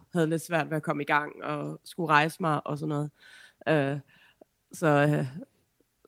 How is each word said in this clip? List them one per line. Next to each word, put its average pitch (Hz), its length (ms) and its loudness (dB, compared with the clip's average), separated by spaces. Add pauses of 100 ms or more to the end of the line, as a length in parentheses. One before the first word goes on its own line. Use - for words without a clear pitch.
(120)
havde 165 180 2
lidt 165 120 -2
svært 151 280 -2
ved 160 60 -2
at 151 60 -4
komme 147 200 -4
i 139 40 -8
gang, 147 380 -2
og 147 400 -6
skulle 165 280 -6
rejse 151 280 4
mig, 156 260 0
og 147 120 -4
sådan 156 100 -6
noget. 147 220 -2 (580)
Øh, 143 320 2 (720)
så, - 160 -2
øh, 147 380 4 (800)